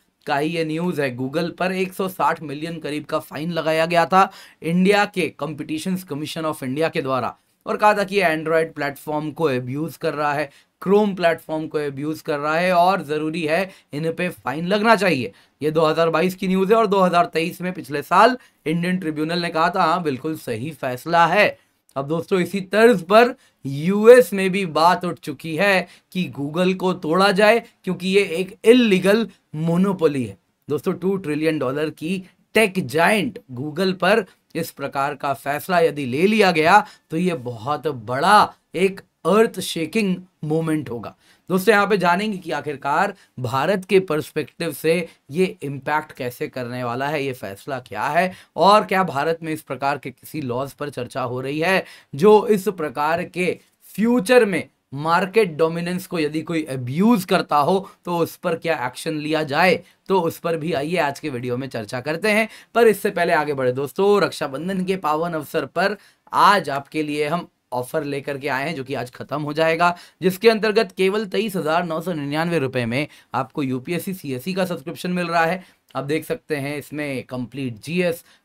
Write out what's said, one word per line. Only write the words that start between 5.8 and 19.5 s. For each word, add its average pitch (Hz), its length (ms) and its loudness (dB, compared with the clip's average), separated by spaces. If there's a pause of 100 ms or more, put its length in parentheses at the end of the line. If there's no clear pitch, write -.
Commission 151 380 -8
of 156 180 -6
India 147 280 -2
के 160 100 -4
द्वारा 123 360 -4 (280)
और 214 120 -4
कहा 208 160 4
था 202 100 0
कि 190 120 -6
ये 170 220 2
Android 160 380 0
प्लेटफॉर्म 151 560 -6
को 160 120 -4
अब्यूज 135 540 -4
कर 160 160 -4
रहा 147 200 -2
है, - 400 -8 (140)
Chrome 202 280 4
प्लेटफॉर्म 160 520 -2
को 156 100 -6
अब्यूज 147 440 -6
कर 151 160 -4
रहा 151 180 -2
है 180 180 2
और 180 300 4
ज़रूरी 156 380 -4
है 170 300 0 (220)
इन 160 200 -4
पे 180 160 -4
फाइन 156 380 -6
लगना 214 280 4
चाहिए। 165 360 -2 (300)
ये 151 100 0
दो 156 140 2
हज़ार 156 240 2
बाईस 175 260 0
की 190 120 -6
न्यूज़ 190 240 0
है 226 60 6
और 220 100 4
दो 196 120 2
हज़ार 180 260 4
तेईस 170 360 -4
में 180 120 -6
पिछले 147 280 -6
साल 220 360 4 (280)
इंडियन 170 320 -2
ट्रिब्यूनल 160 420 -4
ने 170 100 -2
कहा 175 200 2